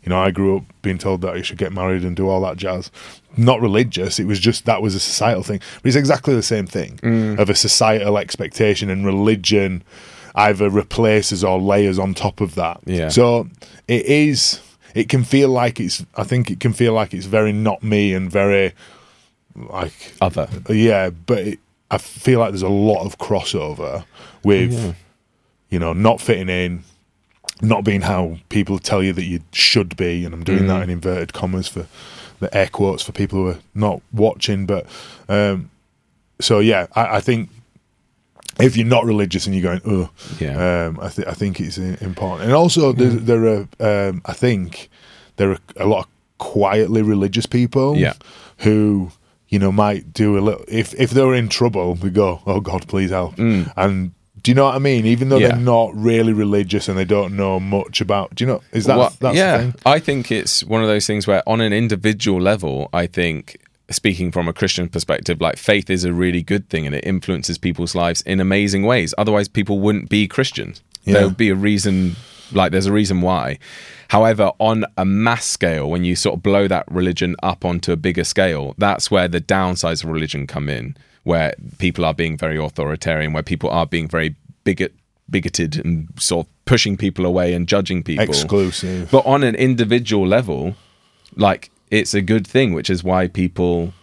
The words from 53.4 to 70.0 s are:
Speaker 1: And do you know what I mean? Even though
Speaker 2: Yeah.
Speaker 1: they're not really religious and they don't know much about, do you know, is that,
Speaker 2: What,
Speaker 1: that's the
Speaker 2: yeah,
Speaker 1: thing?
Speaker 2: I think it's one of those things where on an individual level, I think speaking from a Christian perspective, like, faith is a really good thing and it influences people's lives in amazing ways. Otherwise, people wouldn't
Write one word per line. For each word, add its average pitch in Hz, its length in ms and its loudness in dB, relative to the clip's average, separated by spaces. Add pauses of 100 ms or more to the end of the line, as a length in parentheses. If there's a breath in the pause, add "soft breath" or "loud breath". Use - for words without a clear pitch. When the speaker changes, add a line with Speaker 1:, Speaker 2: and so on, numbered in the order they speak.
Speaker 1:
And 92 340 0 (320)
do 123 80 4
you 123 40 6
know 139 100 6
what 131 100 2
I 135 40 -2
mean? 135 260 2
Even 120 240 2
though 135 80 4
Speaker 2:
Yeah. 117 120 4
Speaker 1:
they're 120 80 0
not 120 380 2
really 113 380 2
religious 101 560 0
and 95 80 -2
they 92 80 0
don't 98 320 0
know 95 220 0
much 98 420 -2
about, 98 340 -2
do - 80 -4
you 123 40 0
know, 127 140 -2 (120)
is 110 120 -2
that, 131 120 2
Speaker 2:
What, 127 220 2
Speaker 1:
that's 131 160 0
the 165 40 4
Speaker 2:
yeah, 185 200 2
Speaker 1:
thing? 123 140 -2 (120)
Speaker 2:
I 143 140 4
think 139 320 -4
it's - 320 -2
one 110 180 0
of 110 60 2
those 104 200 2
things 104 200 -2
where 98 200 4
on 113 140 0
an 110 120 0
individual 104 680 0
level, 90 500 0
I 87 160 0
think 85 500 -4 (340)
speaking 90 400 -2
from 87 160 -2
a 85 60 -4
Christian 90 360 -2
perspective, 82 520 -4
like, 82 160 -2
faith 104 320 0
is 92 140 0
a 87 100 -2
really 87 280 0
good 98 280 -4
thing 80 160 -4
and 71 100 -6
it 64 100 -6
influences 87 520 -4
people's 87 380 -4
lives 85 280 0
in 95 160 -2
amazing 98 440 2
ways. 120 340 0
Otherwise, 104 300 2
people 101 320 -2
wouldn't 104 300 0